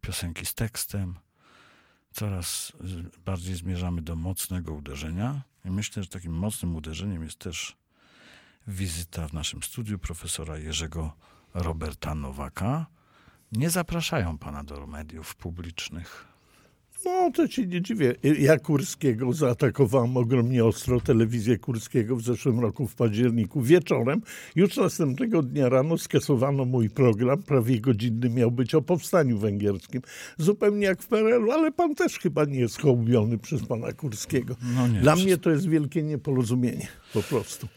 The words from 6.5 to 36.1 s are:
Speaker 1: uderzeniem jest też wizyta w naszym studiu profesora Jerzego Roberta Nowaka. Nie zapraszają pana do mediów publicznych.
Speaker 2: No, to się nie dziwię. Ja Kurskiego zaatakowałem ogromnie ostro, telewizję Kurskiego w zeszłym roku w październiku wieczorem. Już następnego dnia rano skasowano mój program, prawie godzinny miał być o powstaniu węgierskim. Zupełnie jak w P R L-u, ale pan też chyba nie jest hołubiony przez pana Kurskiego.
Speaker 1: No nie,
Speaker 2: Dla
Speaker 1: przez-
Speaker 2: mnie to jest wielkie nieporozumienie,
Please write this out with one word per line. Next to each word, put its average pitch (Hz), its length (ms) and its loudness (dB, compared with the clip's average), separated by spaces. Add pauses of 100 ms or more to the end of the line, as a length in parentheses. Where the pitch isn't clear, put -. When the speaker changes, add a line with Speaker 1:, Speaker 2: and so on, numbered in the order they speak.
Speaker 1:
uderzeniem 80 480 -6
jest 78 160 -14
też - 360 -10 (920)
wizyta 87 600 -6
w 76 60 -10
naszym 78 300 -8
studiu 104 360 -8
profesora 80 580 -8
Jerzego 78 560 -6 (400)
Roberta 80 600 -6
Nowaka. 73 680 -6 (680)
Nie 127 180 0
zapraszają 160 680 -2
pana 71 260 -10
do 71 240 -12
mediów 76 480 -14
publicznych. 82 920 -12 (800)
Speaker 2:
No, 359 280 2
to 320 140 2
się 208 200 -2
nie 175 140 -2
dziwię. 160 340 2 (240)
Ja 151 200 6
Kurskiego 131 720 0
zaatakowałem 127 840 2
ogromnie 120 480 4
ostro, 117 360 2
telewizję 117 560 4
Kurskiego 117 580 -2
w 117 60 -4
zeszłym 120 380 0
roku 117 280 -2
w - 80 -10
październiku 117 680 2
wieczorem. 143 600 4 (340)
Już 185 220 4
następnego 170 640 2
dnia 139 280 2
rano 139 280 2
skasowano 139 680 0
mój 123 240 2
program, 123 540 4
prawie 123 380 2
godzinny 120 480 2
miał 120 220 4
być 120 240 0
o 156 60 6
powstaniu 151 580 2
węgierskim. 101 640 -2 (360)
Zupełnie 208 480 2
jak 190 160 0
w - 60 -18
P 214 100 0
R 220 100 4
L-u, 226 240 4
ale 311 200 2
pan 330 240 0
też - 240 0
chyba 151 260 2
nie 139 140 -2
jest 120 220 0
hołubiony 117 560 4
przez - 280 -4
pana 117 280 -4
Kurskiego. 120 640 -4 (200)
Speaker 1:
No 123 120 4
nie, 110 120 2
Speaker 2:
Dla 143 140 6
Speaker 1:
przez- 185 120 2
Speaker 2:
mnie 185 120 4
to - 140 0
jest 160 180 2
wielkie 156 340 0
nieporozumienie, 127 840 0 (260)